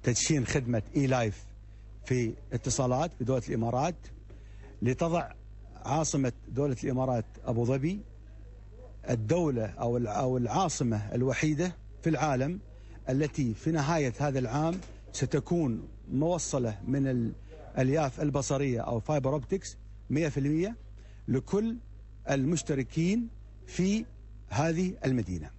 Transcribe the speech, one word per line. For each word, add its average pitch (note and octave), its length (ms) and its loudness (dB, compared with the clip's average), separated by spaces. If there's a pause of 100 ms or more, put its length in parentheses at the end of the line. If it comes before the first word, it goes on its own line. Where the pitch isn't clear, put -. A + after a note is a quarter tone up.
تدشين C3 440 4
خدمة A#2+ 360 2 (140)
إي C#3 100 4
لايف B2 400 2 (580)
في A#2+ 280 2 (200)
اتصالات C3 680 2
في B2+ 60 -2
دولة B2 240 2
الإمارات B2 460 0 (880)
لتضع D3 500 2 (520)
عاصمة C#3 480 2 (160)
دولة C3+ 360 2
الإمارات B2+ 400 2 (200)
أبو A#2+ 200 2
ظبي C#3 360 2 (1080)
الدولة B2 560 2
أو A#2+ 300 0
الع-، A#2 140 0
أو B2+ 260 2
العاصمة A#2+ 760 2
الوحيدة D3 580 2 (300)
في E3 80 2
العالم D3+ 500 2 (480)
التي C3+ 460 2
في D#3+ 160 0
نهاية D3+ 500 2
هذا C#3 180 2
العام C#3+ 360 2 (380)
ستكون C#3 760 2 (240)
موصلة C3+ 720 0
من C3 480 2 (440)
الألياف C#3+ 440 2
البصرية C#3 600 2
أو A#2 200 0
فايبر C#3 320 2
optics F3+ 440 -2 (340)
مية D3+ 180 4
في C#3 120 0
المية D#3+ 360 2 (520)
لكل G#3 480 2 (540)
المشتركين D#3+ 1000 2 (380)
في G3+ 380 2 (440)
هذه E3 460 2 (100)
المدينة. F2+ 540 0